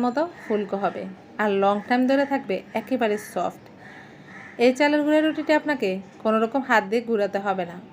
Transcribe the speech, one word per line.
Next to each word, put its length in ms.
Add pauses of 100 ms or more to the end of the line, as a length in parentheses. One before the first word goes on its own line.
মতো 160 (220)
ফুলকো 400
হবে 200 (380)
আর 80 (140)
লং 120 (120)
টাইম 220
ধরে 220
থাকবে 240 (260)
একেবারে 340 (180)
সফট। 300 (1000)
এই 140
চালের 260
গুঁড়া 160
রুটিটা 400
আপনাকে 280 (340)
কোনো 200
রকম 260
হাত 220
দিয়ে 180
গুঁড়াতে 360
হবে 260
না, 40 (180)